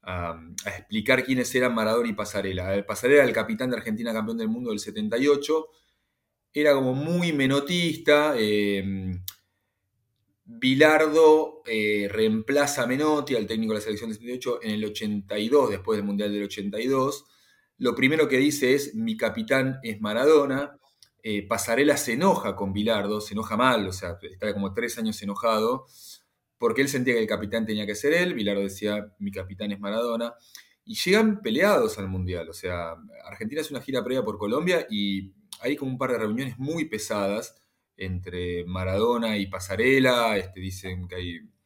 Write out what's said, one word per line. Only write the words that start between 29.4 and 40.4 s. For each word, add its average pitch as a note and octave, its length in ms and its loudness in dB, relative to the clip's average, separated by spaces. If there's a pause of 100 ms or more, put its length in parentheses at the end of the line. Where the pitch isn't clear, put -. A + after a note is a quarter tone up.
es G2 80 -10
Maradona". A#2 520 -4 (540)
Y A2 80 -12
llegan G#3 480 2
peleados C3+ 560 2
al G2 100 -4
Mundial, F2+ 400 -4
o E2 60 -16
sea, F2 400 -6 (320)
Argentina B2+ 340 -8
hace C#3+ 140 -8
una B2 80 -8
gira C3 200 -2
previa B2 220 -2
por G2+ 140 -4
Colombia D3 500 0
y G2+ 460 -2 (260)
hay C#3 160 -2
como C3 140 -6
un B2+ 80 -6
par B2+ 140 -2
de A#2 60 0
reuniones A2 400 -4
muy D3 280 -4
pesadas G#2 760 -4 (380)
entre F2+ 640 -6
Maradona G#2 720 0
y G2 120 0
Pasarela, A#2 880 2
este, F#2+ 220 -8